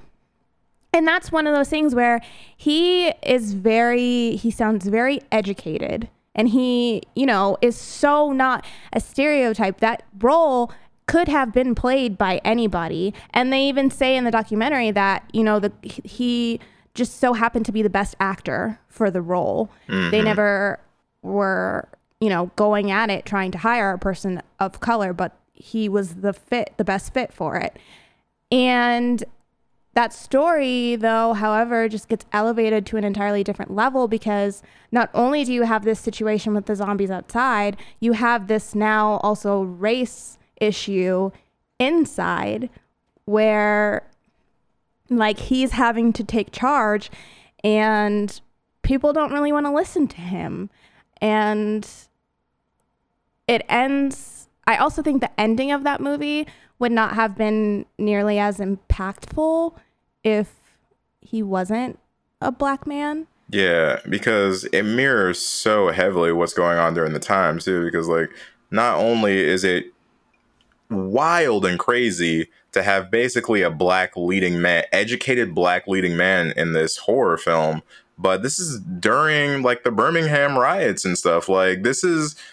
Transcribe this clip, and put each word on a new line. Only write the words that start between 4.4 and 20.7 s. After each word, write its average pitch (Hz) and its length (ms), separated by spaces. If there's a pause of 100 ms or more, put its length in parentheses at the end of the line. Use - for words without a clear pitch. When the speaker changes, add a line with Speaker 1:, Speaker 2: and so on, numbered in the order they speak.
Speaker 1:
sounds 214 360
very 240 340 (100)
educated, 202 760 (260)
and 220 140
he, 240 540 (120)
you 254 100
know, 196 360
is 240 160
so 294 540
not 262 340 (280)
a 233 60
stereotype. 240 800
That 226 240 (160)
role 254 520 (360)
could 339 220
have 269 240
been 247 200
played 247 440
by 190 260
anybody. 190 680 (200)
And 254 200
they 269 160
even 269 200
say 262 280
in 254 80
the 233 60
documentary 226 600
that, 196 400
you 220 120
know, 214 140
the, 202 140 (100)
he 240 800 (340)
just - 260
so 247 140
happened 233 340
to 226 40
be 214 100
the 208 80
best 196 300
actor 196 580 (120)
for 214 200
the 180 120
role. 170 480 (180)
They - 60
Speaker 2:
Mm-hmm. 190 320
Speaker 1:
never 202 540 (420)